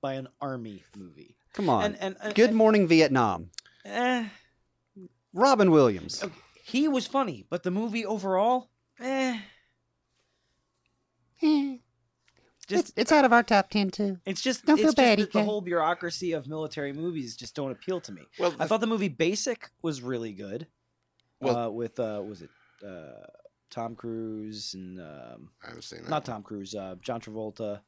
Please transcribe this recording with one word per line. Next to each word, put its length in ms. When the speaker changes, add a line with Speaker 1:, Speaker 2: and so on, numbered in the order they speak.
Speaker 1:
by 120
an 160
army 420
movie. 380
Speaker 2:
Come 160
on. 160
Speaker 1:
And, 140
and, 220
and, 140
Speaker 2:
Good 160
Speaker 1:
and 60
Speaker 2:
Morning 300
Vietnam. 640
Speaker 1:
Eh. 420
Speaker 2:
Robin 380
Williams. 520
Speaker 1:
Okay, 100
he 240
was 200
funny, 420
but 140
the 80
movie 340
overall, 640
eh. 400
Speaker 2:
Eh. 360
Speaker 1:
Just 220
Speaker 2:
It's, 80
it's 160
out 120
of 60
our 120
top 260
ten, 200
too. 360
Speaker 1:
It's 160
just, 240
Speaker 2:
Don't 100
Speaker 1:
it's 60
Speaker 2:
feel 80
Speaker 1:
just 80
Speaker 2:
bad, 220
Speaker 1:
that 120
the 80
Speaker 2:
E 20
K. 40
Speaker 1:
whole 160
bureaucracy 720
of 140
military 440
movies 460
just 180
don't 160
appeal 300
to 100
me. 120
Speaker 3:
Well, 220
Speaker 1:
I 40
Speaker 3:
the 40
Speaker 1:
thought 140
the 60
movie 220
Basic 600
was 200
really 320
good. 340
Speaker 3:
Well 180
Speaker 1:
Uh, 120
with, 320
uh, 240
was 160
it, 80
uh, 400
Tom 260
Cruise 800
and, 260
um, 480
Speaker 3:
I 60
haven't 120
seen 220
that 60
Speaker 1:
not 180
Speaker 3:
one. 80
Speaker 1:
Tom 80
Cruise, 320
uh, 260
John 180
Travolta. 680